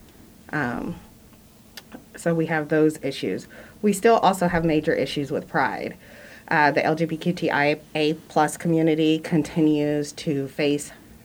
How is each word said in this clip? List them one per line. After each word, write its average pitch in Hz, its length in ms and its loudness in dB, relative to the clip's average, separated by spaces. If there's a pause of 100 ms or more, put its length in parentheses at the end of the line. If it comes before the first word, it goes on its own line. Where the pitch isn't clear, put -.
(500)
Um, 139 460 -6 (1200)
so 170 180 0
we 160 120 0
have 156 240 -2
those 156 320 4
issues. 123 440 -6 (360)
We 208 100 2
still 226 240 4
also 185 320 2
have 170 160 0
major 156 300 2
issues 139 360 -4
with - 160 -4
pride. 104 520 -4 (500)
Uh, 151 220 4
the 156 140 0
L 156 100 2
G 165 120 -2
B 165 100 -6
T 170 160 -2
Q 170 180 -2
I 147 300 0 (140)
A 156 200 0 (140)
plus 151 280 2
community 160 640 2
continues 151 920 0
to 139 360 -6
face 143 440 -2 (320)